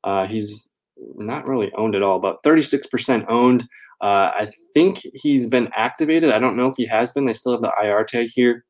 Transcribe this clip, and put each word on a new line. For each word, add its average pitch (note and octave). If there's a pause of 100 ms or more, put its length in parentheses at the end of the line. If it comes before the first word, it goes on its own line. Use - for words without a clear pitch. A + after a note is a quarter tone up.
Uh, G2
he's G#2+ (480)
not B2+
really A#2+
owned G#2+
at G2
all, F#2+
but F#2+
thirty-six D3
percent B2
owned. B2 (380)
Uh, G2
I G#2 (260)
think F#3 (160)
he's C3+
been A#2
activated. D#3
I A2
don't A#2
know B2+
if C3+
he A#2
has A#2
been. C#3
They A#2+
still B2
have A#2
the A2
I G#2+
R G#2
tag A#2
here. A#2+